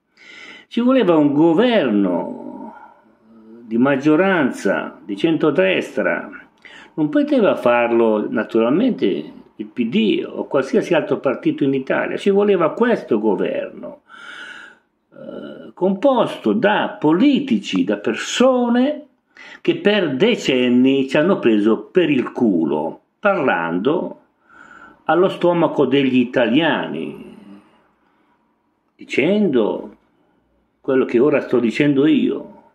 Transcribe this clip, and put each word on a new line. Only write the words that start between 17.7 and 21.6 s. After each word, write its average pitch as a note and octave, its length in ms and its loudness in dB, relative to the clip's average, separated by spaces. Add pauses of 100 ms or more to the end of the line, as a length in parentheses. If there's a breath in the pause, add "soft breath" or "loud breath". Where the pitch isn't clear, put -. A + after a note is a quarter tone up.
da G#2 140 -2
persone B3 1080 0 (560 loud breath)
che E3 140 0
per G3 400 0
decenni C3 920 2
ci - 80 -2
hanno E3 220 2
preso A2 460 2